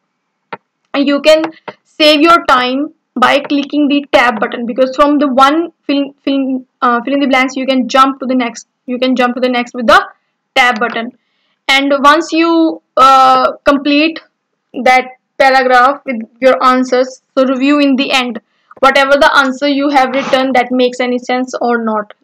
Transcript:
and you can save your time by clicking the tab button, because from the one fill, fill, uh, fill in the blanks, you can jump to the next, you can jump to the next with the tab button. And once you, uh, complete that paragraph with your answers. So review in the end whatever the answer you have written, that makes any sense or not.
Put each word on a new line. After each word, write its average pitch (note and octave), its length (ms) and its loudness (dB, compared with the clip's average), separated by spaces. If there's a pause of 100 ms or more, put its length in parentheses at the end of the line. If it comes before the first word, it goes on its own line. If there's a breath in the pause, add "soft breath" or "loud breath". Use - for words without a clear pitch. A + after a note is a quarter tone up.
(920)
and C#4 140 -2
you C#4+ 140 -2
can D#4 240 2 (400 loud breath)
save D4+ 360 0
your E4+ 260 4
time C4 460 -2 (220)
by B3 260 0
clicking C#4+ 460 -4
the C#4+ 260 -2
tab B3 280 2
button, A#3+ 260 -6
because C4 300 -2
from D4 220 2
the D4 100 0
one C#4 440 0 (100)
fill, C#4 320 -4 (100)
fill, C4 400 -4 (180)
uh, A#3+ 200 0
fill C4+ 120 -4
in C#4 60 0
the C#4+ 80 0
blanks, C4 260 0
you C4 120 -6
can C4 200 0
jump C4+ 320 2
to C4 80 -8
the B3 80 -2
next, A#3 320 -6 (200)
you B3 120 -8
can B3+ 160 0
jump B3 200 0
to B3+ 60 -8
the B3+ 80 -2
next B3 260 -4
with B3 120 -8
the F4 180 2 (520 soft breath)
tab B3 240 2
button. A#3 320 -6 (560)
And C#4 320 0
once D4+ 320 2
you, E4 500 0 (140)
uh, C4 560 4 (120)
complete C#4+ 540 0 (640)
that B3+ 220 2 (320)
paragraph C4 680 2
with B3 160 -8 (200)
your C4 240 2
answers. B3+ 580 0 (140)
So C4 80 2
review C4+ 360 0
in C#4 160 2
the C#4 160 -2
end B3 280 -4 (400 soft breath)
whatever C4+ 320 2
the C#4+ 240 4
answer C4+ 320 -2
you C#4 220 -2
have C4 200 2
written, C4 440 -2
that B3 160 0
makes B3 300 -2
any B3 180 -2
sense B3+ 420 -6
or A#3 240 -2
not. G#3+ 400 -6